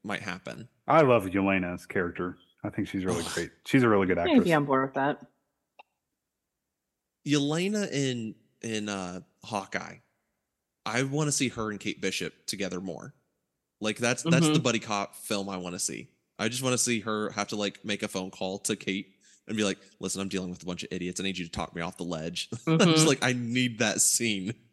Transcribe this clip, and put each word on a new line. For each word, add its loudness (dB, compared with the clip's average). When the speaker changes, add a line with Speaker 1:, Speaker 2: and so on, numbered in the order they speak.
Speaker 1:
might -6
happen. -10
Speaker 2:
I 8
love 6
Yelena's 0
character. -2
I -6
think -4
she's -4
really 0
Speaker 1:
Ugh. -6
Speaker 2:
great. -4
She's 6
a 6
really 6
good 2
Speaker 3:
I'd 0
Speaker 2:
actress. 6
Speaker 3:
be 4
on 4
board 2
with -10
that. 0
Speaker 1:
Yelena 0
in, -2
in, -4
uh, -6
Hawkeye. -6
I 0
wanna 0
see 0
her -4
and -8
Kate -6
Bishop -4
together -6
more. -10
Like, -2
that's, 0
that's 6
the 4
Speaker 3:
Mm-hmm. 2
Speaker 1:
buddy 2
cop -4
film -4
I -6
wanna -6
see. -6
I -2
just -4
wanna 2
see 0
her -4
have -2
to, -6
like, -4
make -4
a -4
phone -6
call -6
to -2
Kate -6
and -6
be 0
like, 0
"Listen, -6
I'm -4
dealing -4
with -12
a -14
bunch -6
of -12
idiots. -6
I -6
need -4
you -6
to -14
talk -8
me -6
off -6
the -8
ledge." -6
<laughs> -10
Speaker 3:
Mm-hmm. 6
Speaker 1:
Just 6
like, 4
I 4
need 0
that 2
scene. 0